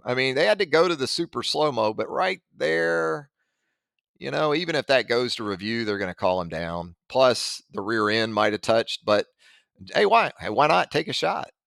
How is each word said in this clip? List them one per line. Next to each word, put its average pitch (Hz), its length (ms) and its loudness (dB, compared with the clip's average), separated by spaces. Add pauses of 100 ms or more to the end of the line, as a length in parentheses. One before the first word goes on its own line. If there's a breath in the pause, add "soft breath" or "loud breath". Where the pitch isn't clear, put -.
I 123 80 -2
mean, 131 220 0
they 156 100 4
had 208 140 2
to 196 60 0
go 160 220 4
to 175 80 0
the 131 100 -2
super 143 380 -4
slow-mo, 123 500 0
but 107 160 -4
right 185 300 -2 (160)
there, 160 760 -2 (880)
you 135 140 -10
know, 151 240 0
even 165 180 -2
if 139 140 -2
that 127 220 2
goes 120 260 0
to 110 80 -10
review, 104 400 -4
they're 104 140 -2
gonna 92 180 -4
call 92 240 2
him 85 80 -4
down. 85 480 -6 (140)
Plus, 127 520 2 (100)
the 107 100 -8
rear 107 280 0
end 113 240 0
might 107 200 2
have 104 80 -6
touched, - 420 0
but 104 240 2 (680 soft breath)
hey, 202 120 4
why, 196 340 2
hey, 90 100 -6
why 131 180 2
not 170 240 2
take 156 180 -2
a 135 40 -6
shot - 380 -4 (160)